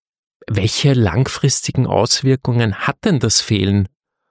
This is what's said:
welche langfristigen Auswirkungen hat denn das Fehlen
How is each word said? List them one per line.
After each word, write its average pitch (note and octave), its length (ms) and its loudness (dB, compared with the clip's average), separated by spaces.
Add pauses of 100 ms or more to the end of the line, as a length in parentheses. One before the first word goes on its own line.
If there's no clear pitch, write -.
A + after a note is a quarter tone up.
(460)
welche A2 480 0
langfristigen B2 920 0
Auswirkungen A#2 1000 0
hat - 180 -4
denn F3+ 140 2
das A2+ 220 0
Fehlen G2 480 0 (420)